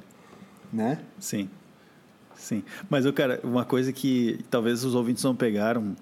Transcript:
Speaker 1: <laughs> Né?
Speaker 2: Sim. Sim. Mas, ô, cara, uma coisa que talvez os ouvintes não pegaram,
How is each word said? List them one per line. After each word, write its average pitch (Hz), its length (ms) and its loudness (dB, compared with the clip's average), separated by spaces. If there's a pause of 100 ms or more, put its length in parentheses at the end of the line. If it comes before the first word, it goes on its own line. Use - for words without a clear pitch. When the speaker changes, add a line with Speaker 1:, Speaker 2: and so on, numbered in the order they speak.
(400)
Speaker 1:
<laughs> - 320 -20
Né? 113 280 0 (200)
Speaker 2:
Sim. 98 300 -4 (880)
Sim. 107 260 -6 (260)
Mas, 135 160 4
ô, 139 60 4
cara, 135 320 0
uma 123 220 0
coisa 131 260 2
que 123 480 0 (100)
talvez 120 360 2
os 123 100 0
ouvintes 120 280 0
não 131 120 2
pegaram, 110 680 0